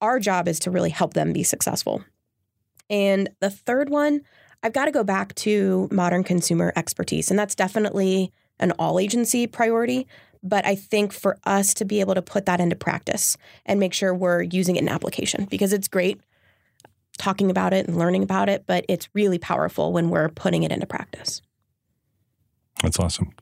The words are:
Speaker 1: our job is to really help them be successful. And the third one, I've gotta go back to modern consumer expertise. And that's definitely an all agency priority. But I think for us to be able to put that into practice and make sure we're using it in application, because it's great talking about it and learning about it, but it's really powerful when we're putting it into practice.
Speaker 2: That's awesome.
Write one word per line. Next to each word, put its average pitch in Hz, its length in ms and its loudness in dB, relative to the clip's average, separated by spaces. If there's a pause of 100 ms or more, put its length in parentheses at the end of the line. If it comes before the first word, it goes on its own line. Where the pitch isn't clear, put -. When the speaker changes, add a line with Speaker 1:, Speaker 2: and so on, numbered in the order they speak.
Speaker 1:
our 240 180 2
job 185 280 0
is 165 140 -2
to 180 100 -4
really 175 180 0
help 160 240 -2
them 160 200 0
be - 100 -2
successful. - 600 -2 (840)
And 196 400 2 (100)
the 202 100 0
third 254 400 -2
one, 294 320 2 (400)
I've 226 120 -2
gotta 285 180 0
go 277 120 2
back 196 320 -2
to 196 560 2
modern 180 320 2
consumer 175 520 0
expertise. - 540 -2
And 190 100 2
that's 202 160 -2
definitely 190 760 0 (280)
an 180 200 2
all 165 200 0
agency 233 480 0
priority. 240 600 0 (340)
But 190 240 0
I 196 100 2
think 202 380 0
for - 320 -2
us 196 300 2
to 208 100 -4
be 202 160 0
able 190 140 2
to 185 60 0
put - 240 -4
that 180 140 2
into 175 160 2
practice - 640 -4 (280)
and 202 140 2
make 185 140 0
sure 190 200 0
we're 175 280 2
using 180 340 0
it - 60 0
in - 80 0
application, - 560 -4
because 196 280 0
it's 196 140 -2
great 196 320 0 (960)
talking 196 320 0
about 185 240 2
it 190 140 0
and 170 100 -2
learning 180 260 2
about 190 260 0
it, - 160 -2
but 180 240 0
it's 175 240 -2
really 196 260 2
powerful 170 540 -2
when 170 160 2
we're 165 200 2
putting 170 340 0
it 160 80 0
into - 140 -4
practice. - 560 -10 (1400)
Speaker 2:
That's - 180 0
awesome. 85 320 -2 (100)